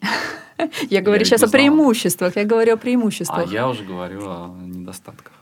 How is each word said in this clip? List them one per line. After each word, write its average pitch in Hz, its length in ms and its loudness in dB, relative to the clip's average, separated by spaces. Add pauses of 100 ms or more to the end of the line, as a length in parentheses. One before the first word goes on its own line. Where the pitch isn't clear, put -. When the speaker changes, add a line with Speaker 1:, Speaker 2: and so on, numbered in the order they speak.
Speaker 1:
<laughs> - 880 -6
Я 196 120 2
говорю 208 180 4
Speaker 2:
Я 220 60 2
Speaker 1:
сейчас 208 160 4
Speaker 2:
ведь 220 140 4
Speaker 1:
о - 20 6
Speaker 2:
не 269 120 6
знал. 302 60 6
Speaker 1:
преимуществах, 214 600 2
я 208 80 0
говорю 226 300 4
о - 20 0
преимуществах. 214 720 -2
Speaker 2:
А - 20 -10
я 120 160 -2
уже 110 160 -6
говорю 92 460 -10
о 90 340 -10
недостатках. 92 800 -16